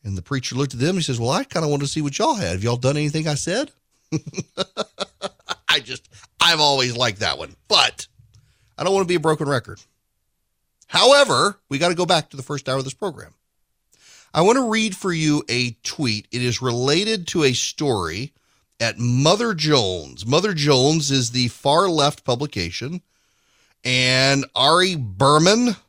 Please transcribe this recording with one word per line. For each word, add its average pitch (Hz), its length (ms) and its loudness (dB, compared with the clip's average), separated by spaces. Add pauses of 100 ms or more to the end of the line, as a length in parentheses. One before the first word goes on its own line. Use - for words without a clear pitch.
And 98 140 -8
the 87 40 -10
preacher 123 340 -6
looked 135 180 -4
at 120 60 -10
them, 175 160 0
he 170 60 -2
says, 123 180 -4
"Well, 117 100 -2
I 214 140 0
kinda 165 240 -4
wanted 143 160 -2
to 135 80 -6
see 156 100 -4
what 143 160 -4
y'all 269 160 0
had. 120 180 -4
Have 95 120 -4
y'all 120 120 0
done 127 200 0
anything 151 320 -2
I 147 60 -2
said?" 202 360 -4 (400)
<laughs> 156 100 -4 (1500)
I 156 120 2
just, - 260 -14 (320)
I've 170 220 2
always 135 340 2
liked 113 260 -2
that 76 180 -2
one, - 180 -14 (100)
but - 420 0 (680)
I - 80 -6
don't 190 80 2
wanna 196 140 2
be 175 80 0
a 165 60 2
broken 151 280 0
record. 120 320 -4 (1040)
However, 202 720 4 (100)
we 139 100 -4
gotta 175 160 2
go 175 100 -2
back 165 260 0
to 143 60 -18
the 135 60 -12
first 143 260 -8
hour 135 100 -2
of 131 60 -4
this 131 100 -10
program. 131 380 -10 (1000)
I 151 60 2
wanna 240 260 4
read 220 300 -2
for 185 160 -4
you 151 360 2
a 123 360 -4
tweet. 113 480 -4
It 123 100 -4
is 120 180 -2
related 147 680 -2
to 160 160 0
a 131 80 4
story 113 800 -4 (480)
at 113 180 -2
Mother 156 560 2
Jones. 95 720 0
Mother 180 260 2
Jones 143 600 2
is 123 180 0
the 123 160 -2
far 156 420 2
left 151 360 0
publication, 131 800 -6 (840)
and 131 600 2 (120)
Ari 170 400 2
Berman 156 800 2 (120)